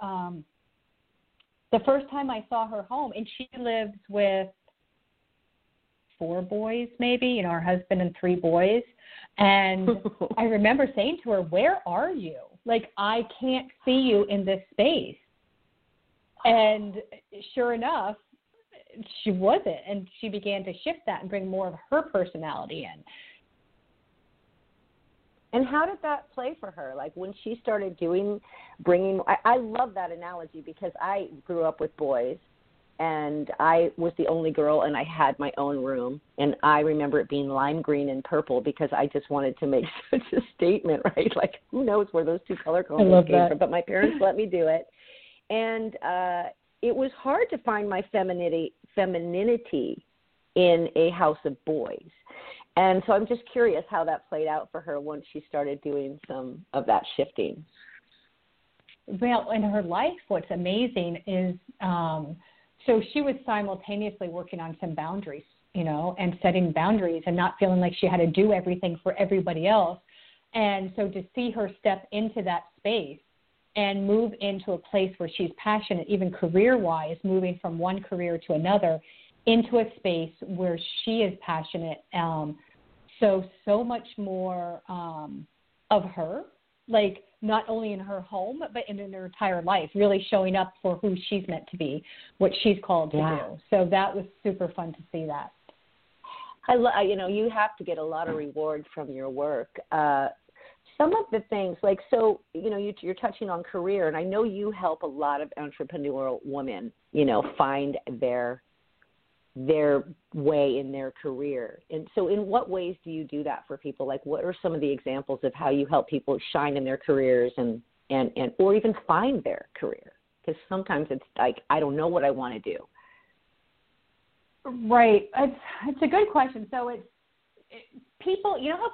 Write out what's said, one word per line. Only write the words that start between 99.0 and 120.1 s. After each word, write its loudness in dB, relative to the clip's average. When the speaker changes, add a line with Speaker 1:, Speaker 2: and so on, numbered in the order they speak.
Speaker 2:
your -8
work. -4
Uh, 2
some 4
of 0
the 0
things, -4
like, 2
so, 4
you -4
know, -4
you, -6
you're -6
touching -6
on -6
career, -2
and -2
I -2
know 0
you -2
help -4
a -6
lot -2
of -10
entrepreneurial -6
women, -8
you 4
know, 4
find 0
their, -4
their 2
way 2
in -6
their -8
career. -8
And -8
so 0
in 0
what 0
ways -4
do -14
you -6
do -8
that -6
for -12
people? -8
Like, -6
what -4
are -4
some -2
of -4
the 0
examples -6
of 0
how -2
you 2
help 2
people -2
shine 0
in -2
their -2
careers 4
and, -2
and, 0
and, -2
or 6
even 2
find 2
their -6
career? -8